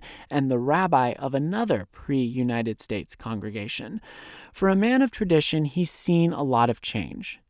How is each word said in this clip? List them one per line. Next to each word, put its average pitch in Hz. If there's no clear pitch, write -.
and 139
the 123
rabbi 143
of 135
another 156
pre-United 120
States -
congregation. 110
For 190
a 190
man 240
of 262
tradition, 160
he's 165
seen 170
a 139
lot 120
of 113
change. -